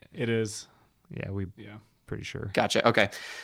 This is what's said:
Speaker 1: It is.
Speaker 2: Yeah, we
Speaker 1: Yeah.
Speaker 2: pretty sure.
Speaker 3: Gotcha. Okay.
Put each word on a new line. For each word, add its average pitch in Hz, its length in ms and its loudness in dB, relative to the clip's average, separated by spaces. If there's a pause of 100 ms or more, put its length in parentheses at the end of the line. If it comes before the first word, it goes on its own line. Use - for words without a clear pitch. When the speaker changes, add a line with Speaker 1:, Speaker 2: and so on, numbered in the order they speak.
(120)
Speaker 1:
It 120 160 -2
is. 113 380 -2 (500)
Speaker 2:
Yeah, - 140 -6
we 98 160 -4 (100)
Speaker 1:
Yeah. 104 200 -16 (300)
Speaker 2:
pretty 101 180 -10
sure. - 300 -8
Speaker 3:
Gotcha. 113 340 4
Okay. 110 220 6 (340)